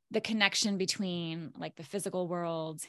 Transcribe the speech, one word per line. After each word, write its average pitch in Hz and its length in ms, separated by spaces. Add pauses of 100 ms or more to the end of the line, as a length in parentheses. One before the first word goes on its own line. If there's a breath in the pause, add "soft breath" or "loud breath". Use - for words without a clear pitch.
(120)
the 220 80
connection 208 580
between, 175 800
like, 160 160
the - 80
physical 185 460
world 165 600